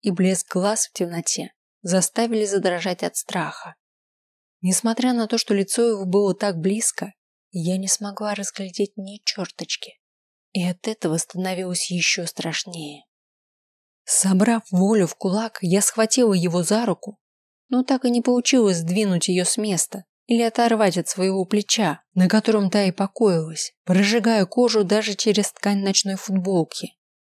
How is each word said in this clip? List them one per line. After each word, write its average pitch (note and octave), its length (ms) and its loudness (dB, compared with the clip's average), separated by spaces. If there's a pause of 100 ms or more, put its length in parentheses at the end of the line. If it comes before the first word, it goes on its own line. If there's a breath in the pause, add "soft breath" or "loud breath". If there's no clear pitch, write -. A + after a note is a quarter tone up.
и - 80 0
блеск F#3 420 0
глаз G3+ 360 0
в - 60 -20
темноте E3+ 580 -6 (300)
заставили G#3+ 640 0
задрожать F3+ 580 -2
от - 120 -4
страха. - 600 -8 (840)
Несмотря A3+ 520 0
на A#3 140 0
то, A#3 100 -2
что A3 160 0
лицо G3+ 340 0
его G3+ 180 -2
было F#3+ 280 2
так F#3+ 240 -4
близко, G3 560 -4 (380)
я F3 260 -2
не F#3+ 100 -6
смогла G3+ 460 -4
разглядеть G3 640 -6
ни G3+ 280 -14
чёрточки. - 760 -8 (540)
И F3 120 0
от F3+ 220 -4
этого E3+ 300 -2
становилось F3+ 720 -6
ещё F3 340 -2
страшнее. D#3+ 800 -10 (1000)
Собрав G#3 680 2
волю F#3+ 360 4
в - 80 -10
кулак, G#3+ 460 -4
я F#3+ 200 2
схватила A3 520 2
его F3 280 2
за A3 240 0
руку, G3+ 320 -4 (520)
но B3+ 140 2
так C4 220 0
и A#3+ 60 4
не A#3+ 100 2
получилось A#3+ 560 4
сдвинуть F3+ 500 0
её F3+ 180 2
с - 120 -2
места G3 480 -2 (220)
или A#3 160 2
оторвать A3+ 540 2
от E3 100 -2
своего F#3+ 380 0
плеча, G3+ 580 0 (100)
на F#3 140 4
котором G#3 420 2
та G#3 140 2
и F#3 80 2
покоилась, E3+ 840 -2 (100)
прожигая G3+ 640 4
кожу A3+ 380 2
даже G#3 320 0
через G#3 360 0
ткань G3+ 320 -2
ночной G3 320 0
футболки. F#3 800 -2 (320)